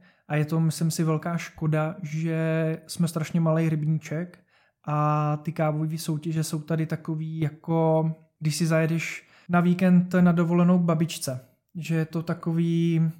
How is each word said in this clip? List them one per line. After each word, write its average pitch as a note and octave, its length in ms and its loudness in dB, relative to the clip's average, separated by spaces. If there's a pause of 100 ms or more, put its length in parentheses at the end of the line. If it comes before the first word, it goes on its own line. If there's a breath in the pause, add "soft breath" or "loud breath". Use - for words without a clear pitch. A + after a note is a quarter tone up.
(280 soft breath)
a D3+ 80 -4
je D3+ 100 2
to, D#3+ 140 -2
myslím E3 320 0
si, E3+ 120 -2
velká D#3+ 340 -2
škoda, D#3 680 -2
že D#3+ 760 -2 (100)
jsme E3+ 200 -2
strašně E3 320 -2
malej D#3+ 300 2
rybníček D#3 720 -4 (440)
a D3+ 540 0
ty D#3 140 -8
kávové D#3 460 -2
soutěže D#3+ 460 -4
jsou D#3 180 -6
tady D#3+ 240 -2
takový, D#3+ 540 -6
jako D#3+ 720 0 (280)
když D#3 160 -2
si F3 100 0
zajedeš D#3+ 640 0 (220 soft breath)
na F3 100 4
víkend F3+ 600 4
na F3 100 6
dovolenou F3 480 4
k - 20 0
babičce. D#3+ 580 -2 (360)
Že D#3+ 200 -4
je D#3+ 100 0
to E3 180 -6
takový, E3+ 800 0 (180)